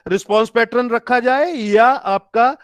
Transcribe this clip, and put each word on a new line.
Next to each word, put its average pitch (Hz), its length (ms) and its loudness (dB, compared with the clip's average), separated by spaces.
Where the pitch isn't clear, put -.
रिस्पॉन्स 208 400 0
पैटर्न 233 420 -2
रखा 233 300 -2
जाए 269 320 0
या 214 340 2
आपका 233 760 -2